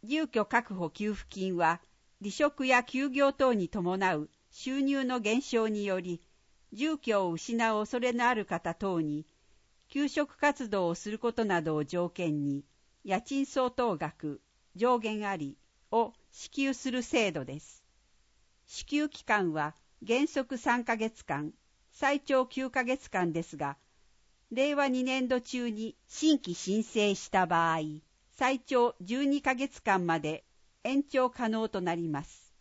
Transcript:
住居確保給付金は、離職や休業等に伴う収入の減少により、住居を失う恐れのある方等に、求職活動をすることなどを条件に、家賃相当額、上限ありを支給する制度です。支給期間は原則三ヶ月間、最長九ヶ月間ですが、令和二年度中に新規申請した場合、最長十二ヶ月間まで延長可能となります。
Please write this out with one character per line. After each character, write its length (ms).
住 260
居 160
確 300
保 160
給 220
付 160
金 280
は、 240
離 120
職 340
や 180
休 260
業 220
等 220
に 140
伴 480
う 140
収 300
入 240
の 160
減 200
少 280
に 180
よ 140
り、 200
住 260
居 280
を 60
失 420
う 60
恐 200
れ 120
の 160
あ 60
る 100
方 300
等 260
に、 260
求 200
職 280
活 320
動 200
を 60
す 160
る 80
こ 140
と 120
な 180
ど 140
を 80
条 260
件 340
に、 200
家 160
賃 260
相 240
当 260
額、 440
上 240
限 300
あ 60
り 220
を 220
支 200
給 240
す 160
る 120
制 300
度 120
で 160
す。 240
支 200
給 220
期 160
間 280
は 220
原 200
則 320
三 260
ヶ 120
月 280
間、 280
最 280
長 260
九 240
ヶ 140
月 260
間 220
で 100
す 140
が、 200
令 220
和 140
二 160
年 240
度 120
中 280
に 280
新 300
規 160
申 280
請 320
し 160
た 160
場 280
合、 60
最 240
長 400
十 240
二 180
ヶ 120
月 280
間 240
ま 140
で 240
延 180
長 280
可 180
能 200
と 120
な 140
り 140
ま 160
す。 360